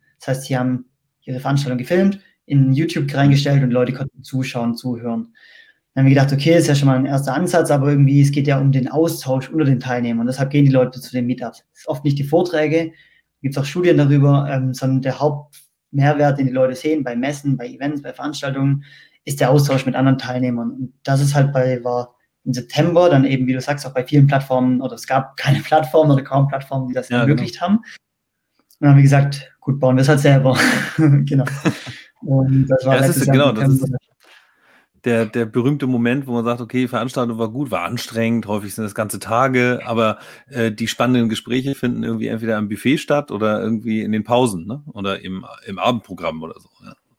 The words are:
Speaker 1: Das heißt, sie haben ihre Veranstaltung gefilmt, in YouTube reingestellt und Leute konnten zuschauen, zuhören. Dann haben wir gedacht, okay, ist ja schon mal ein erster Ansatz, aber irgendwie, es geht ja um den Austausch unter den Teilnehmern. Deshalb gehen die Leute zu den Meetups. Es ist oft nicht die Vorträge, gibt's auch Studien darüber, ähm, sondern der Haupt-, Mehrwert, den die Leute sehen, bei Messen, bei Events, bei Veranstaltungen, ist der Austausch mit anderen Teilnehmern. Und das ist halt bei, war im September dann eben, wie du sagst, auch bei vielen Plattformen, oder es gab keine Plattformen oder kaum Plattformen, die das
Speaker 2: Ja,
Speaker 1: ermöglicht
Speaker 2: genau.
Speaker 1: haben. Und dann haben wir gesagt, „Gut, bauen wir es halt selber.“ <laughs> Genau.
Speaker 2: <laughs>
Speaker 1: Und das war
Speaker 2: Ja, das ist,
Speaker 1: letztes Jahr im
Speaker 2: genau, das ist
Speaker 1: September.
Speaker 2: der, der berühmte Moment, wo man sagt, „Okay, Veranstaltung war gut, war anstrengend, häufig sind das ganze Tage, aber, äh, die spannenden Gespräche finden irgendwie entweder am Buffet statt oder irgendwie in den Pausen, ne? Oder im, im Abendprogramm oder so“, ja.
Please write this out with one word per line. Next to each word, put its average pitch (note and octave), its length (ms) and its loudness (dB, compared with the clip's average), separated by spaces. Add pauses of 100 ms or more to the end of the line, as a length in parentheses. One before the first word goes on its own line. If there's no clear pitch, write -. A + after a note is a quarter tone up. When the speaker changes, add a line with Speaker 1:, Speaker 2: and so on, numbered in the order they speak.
(180)
Speaker 1:
Das - 100 -10
heißt, C3 160 -4
sie C3 120 -4
haben B2+ 300 -4 (380)
ihre C3 160 -8
Veranstaltung C#3 360 -2
gefilmt, F#3 420 0 (280)
in C3+ 260 4
YouTube D#3 420 -2
reingestellt C#3 480 2
und A#2+ 100 0
Leute B2 200 0
konnten - 300 -10
zuschauen, B2 520 -4
zuhören. A#2 600 -8 (600)
Dann C3+ 100 2
haben C3+ 60 6
wir C3+ 40 6
gedacht, C#3 180 4
okay, E3 240 4
ist E3 120 4
ja C#3+ 80 2
schon C#3 100 2
mal C3 100 4
ein C3 100 0
erster C3+ 280 -2
Ansatz, D#3+ 380 0
aber C#3 160 2
irgendwie, C#3+ 320 4
es C#3 100 6
geht C#3+ 160 -2
ja C#3 140 2
um C#3 100 2
den B2+ 180 0
Austausch C3+ 640 -2
unter D#3 140 0
den B2+ 160 2
Teilnehmern. A#2+ 480 -2
Deshalb C#3 220 -4
gehen C#3+ 140 4
die C3+ 60 6
Leute B2+ 300 2
zu - 100 -18
den B2+ 160 -4
Meetups. B2 460 -8
Es - 80 -20
ist - 80 -14
oft C#3+ 160 -6
nicht C#3+ 160 0
die C#3 40 -2
Vorträge, E3 680 0 (500)
gibt's C#3 160 -4
auch C3+ 60 -4
Studien F3 320 2
darüber, C#3+ 540 4
ähm, C3 240 -2
sondern C3 280 -2
der C3 180 -6
Haupt-, C#3+ 460 -6 (240)
Mehrwert, C#3+ 480 2
den C3+ 80 0
die B2 60 -2
Leute C3 220 0
sehen, D3+ 300 -2
bei A#2+ 120 -6
Messen, C#3 400 -2
bei A#2+ 120 -10
Events, C#3 340 -8
bei C3 100 -14
Veranstaltungen, C#3 720 -4 (400)
ist C#3 160 -6
der B2+ 100 2
Austausch C#3 360 2
mit B2+ 100 -4
anderen C3 220 2
Teilnehmern. B2 520 -4
Und B2+ 220 -10 (100)
das C#3 180 0
ist C#3+ 140 0
halt C#3 180 2
bei, B2+ 320 0
war B2 300 -6 (300)
im C3 100 -4
September E3+ 560 2
dann C3+ 140 6
eben, C3 220 0
wie B2+ 60 0
du B2+ 80 -2
sagst, C#3+ 260 -6
auch C3+ 80 -12
bei B2 100 -2
vielen C#3+ 220 6
Plattformen, B2+ 540 2
oder A#2+ 140 -8
es - 120 -18
gab B2 300 -2
keine C3 240 0
Plattformen D#3 520 2
oder C3+ 100 2
kaum C#3 260 0
Plattformen, C3+ 400 -6
die B2 60 -6
das B2 160 -6
Speaker 2:
Ja, B2 100 2
Speaker 1:
ermöglicht B2 360 0
Speaker 2:
genau. E3+ 100 -6
Speaker 1:
haben. G#3 120 2
Und - 60 -4 (960)
dann C#3+ 100 4
haben C#3 60 8
wir C#3+ 60 8
gesagt, C#3 580 2
„Gut, C#3+ 200 -4
bauen B2+ 160 2
wir C3+ 60 2
es C#3 60 2
halt D3 120 4
selber.“ C3+ 360 4 (220)
<laughs> - 200 -6
Genau. C#3+ 460 2
Speaker 2:
<laughs> - 760 -8
Speaker 1:
Und C3+ 460 2
das C3 180 0
war C3+ 80 2
Speaker 2:
Ja, B2 40 2
das C3+ 100 2
ist, C3 100 0
Speaker 1:
letztes C3+ 80 0
Jahr C3+ 100 4
im C#3 60 4
Speaker 2:
genau, C3+ 100 4
das B2 160 0
ist C3+ 120 4
Speaker 1:
September. C3+ 180 4 (1040)
Speaker 2:
der, A#2 220 2
der A#2 200 -4
berühmte C3 400 0
Moment, B2+ 400 0
wo B2 60 -8
man A#2 120 -2
sagt, A#2+ 160 -2
„Okay, B2 280 -2
Veranstaltung A#2+ 500 -4
war A2+ 120 -2
gut, B2+ 200 -6
war F2 140 -4
anstrengend, A2+ 600 -4
häufig G2+ 280 -6
sind A2 100 -6
das G2+ 100 -10
ganze G#2+ 260 -6
Tage, B2 640 0
aber, A2+ 340 -2 (300)
äh, A2+ 240 -2
die A2 160 -6
spannenden A#2+ 400 0
Gespräche B2+ 460 -4
finden A#2+ 280 -4
irgendwie A2 240 -6
entweder A2 300 -4
am G#2+ 120 -4
Buffet B2 300 0
statt D3 320 -2
oder G#2 300 -2
irgendwie A2 420 -4
in G#2 100 -4
den A2 120 -2
Pausen, A#2 420 0
ne? C#3 220 -10
Oder G2 320 -6
im, F#2 260 -12 (200)
im G2 120 -12
Abendprogramm F2 640 -4
oder E2 180 -16
so“, - 80 -20 (160)
ja. - 100 -20 (240)